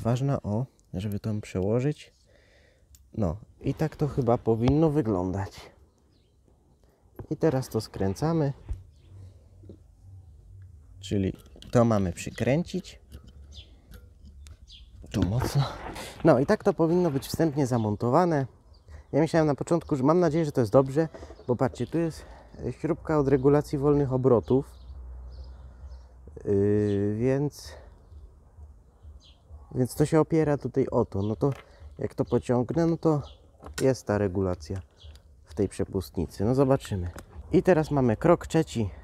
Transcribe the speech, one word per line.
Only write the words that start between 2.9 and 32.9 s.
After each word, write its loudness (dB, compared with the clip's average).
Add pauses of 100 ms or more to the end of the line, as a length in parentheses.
No, -2 (240)
i -2
tak -4
to 0
chyba 2
powinno 4
wyglądać. -2 (1600)
I -6
teraz 0
to -2
skręcamy. -2 (2500)
Czyli 0 (380)
to 6
mamy 2
przykręcić. -4 (2000)
Tu 0
mocno. 0 (600)
No 8
i 2
tak 2
to 2
powinno 2
być -4
wstępnie 0
zamontowane. 2 (640)
Ja 2
myślałem 4
na 2
początku, -2
że 0
mam 4
nadzieję, 2
że -4
to 0
jest 0
dobrze, 4 (400)
bo 0
patrzcie, -2
tu -4
jest, -4 (400)
e, -6
śrubka -2
od 2
regulacji 4
wolnych 2
obrotów. 2 (1700)
Yy, 2
więc, -2 (2000)
więc 0
to 2
się 4
opiera 2
tutaj -2
o 2
to. -4
No -2
to 0 (480)
jak -8
to -2
pociągnę, 0
no 2